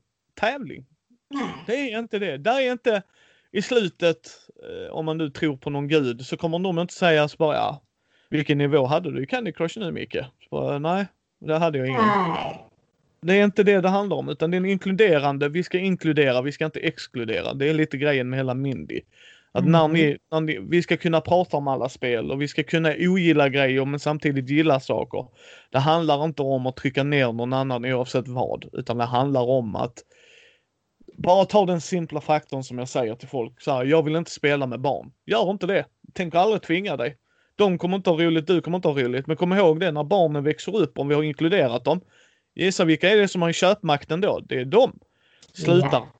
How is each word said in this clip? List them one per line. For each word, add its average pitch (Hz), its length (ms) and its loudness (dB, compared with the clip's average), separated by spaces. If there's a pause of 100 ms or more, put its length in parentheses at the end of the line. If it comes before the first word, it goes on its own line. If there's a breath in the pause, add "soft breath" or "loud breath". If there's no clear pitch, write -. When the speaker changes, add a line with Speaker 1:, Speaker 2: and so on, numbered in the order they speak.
(400)
Speaker 1:
tävling. 220 440 -4 (440)
Speaker 2:
Nej. 269 200 -6 (180)
Speaker 1:
Det 214 80 -4 (180)
är 220 60 -6
inte 226 200 -6
det. 175 200 -4
Det 151 120 0
är 254 220 0
inte 226 300 -2 (500 soft breath)
i 196 100 -2
slutet, 175 680 0 (600)
eh, - 60 -14
om 160 100 -6
man 156 140 -4
nu 156 120 -4
tror 147 260 -4
på 147 140 -10
någon 143 180 -6
gud, 127 380 0
så 127 100 -8
kommer 165 220 -4
de 180 200 -2
inte 175 160 -4
säga 151 340 4
så - 80 -12
bara, 151 200 0
"Ja, 113 240 -2 (480)
vilken 151 300 0
nivå 143 260 4
hade 156 280 0
du 131 100 -4
i 135 40 -6
Candy 226 260 -4
Crush 170 260 -6
nu, 170 140 -6
Micke?" - 240 -8 (240)
Så - 100 -20
bara, 143 280 -4
"Nej, 180 280 -2 (320)
det 156 200 -2
hade 160 200 0
jag 127 100 -2
ingen." 135 180 0
Speaker 2:
Nej. 190 600 -2 (540)
Speaker 1:
Det 185 200 2
är 208 40 6
inte 202 180 2
det 196 180 4
det 185 80 2
handlar 196 280 0
om, 135 120 -6
utan 156 220 -2
det 180 60 -2
är - 20 0
en 185 80 -2
inkluderande, 175 840 2
vi 170 160 -2
ska - 140 -4
inkludera, 151 640 2
vi 139 100 -4
ska 156 120 -4
inte 156 160 -8
exkludera. 117 720 -4
Det 139 140 0
är 160 60 0
lite 156 220 -2
grejen 131 340 0
med 131 80 -4
hela 127 160 -2
Mindy. 131 460 -6 (540 soft breath)
Att 180 120 0
när 165 180 6
Speaker 2:
Mm. 156 80 2
Speaker 1:
ni, 156 260 2 (120)
när 160 100 0
ni, 156 180 -4
vi 151 240 0
ska 165 140 0
kunna 160 240 0
prata 175 360 0
om 143 120 -2
alla 131 200 -2
spel 127 420 -4
och 139 120 -4
vi 147 60 -4
ska 151 140 -4
kunna 160 260 0 (100)
ogilla 170 500 4
grejer 135 360 2
men 143 160 -4
samtidigt 143 500 -2
gilla 147 300 2
saker. 120 460 -4 (440 loud breath)
Det 131 80 0
handlar 151 460 2
inte 147 180 -4
om 131 240 0
att 131 100 -6
trycka 135 260 -2
ner 139 300 2
någon 120 200 -4
annan 131 320 -2
oavsett 127 440 -2
vad, 120 440 -6
utan 120 260 -6
det 120 60 0
handlar 127 380 0
om 120 340 0
att 123 220 -6 (1160 soft breath)
bara 185 280 4
ta 202 220 2
den 175 140 0
simpla 156 400 -4
faktorn 143 440 -2
som 123 140 -12
jag 127 100 -8
säger 117 260 -2
till 135 140 -20
folk. 120 320 -6
Så 151 120 -2
här, 127 120 0
"Jag 156 180 4
vill 156 140 0
inte 170 140 -4
spela 143 360 0
med 123 140 -8
barn." 131 320 -4 (140)
Gör 196 240 0
inte 190 160 -4
det. 180 180 0 (280)
Tänker 170 260 -2
aldrig 202 240 2
tvinga 170 340 -2
dig. 123 200 -6 (400)
De 190 220 2
kommer 185 180 -2
inte 190 140 0
ha 160 80 4
roligt, 165 280 2
du 175 140 2
kommer 170 180 -4
inte 180 100 0
ha 143 100 0
roligt. 127 280 -2
Men 156 100 -2
kom 175 160 0
ihåg 175 280 4
det, 180 120 0
när 151 120 -2
barnen 151 400 2
växer 156 320 -2
upp, 160 220 0
om 139 100 -2
vi 147 60 2
har 151 80 2
inkluderat 151 600 0
dem. 165 160 2 (540 soft breath)
Gissa 185 300 0
vilka 160 260 4
är 214 60 6
det 202 120 4
som 180 140 -2
har 170 100 2
köpmakten 170 680 0
då? 151 200 0
Det 127 200 -4
är 127 40 -4
dem. 202 340 2 (540 soft breath)
Slutar, 139 400 4
Speaker 2:
Ja. 127 140 0 (140)